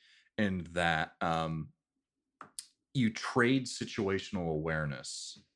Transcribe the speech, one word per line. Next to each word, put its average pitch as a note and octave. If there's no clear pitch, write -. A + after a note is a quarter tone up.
in F#2+
that, E2+
um, D#2+
you A#2+
trade B2
situational G2
awareness D#2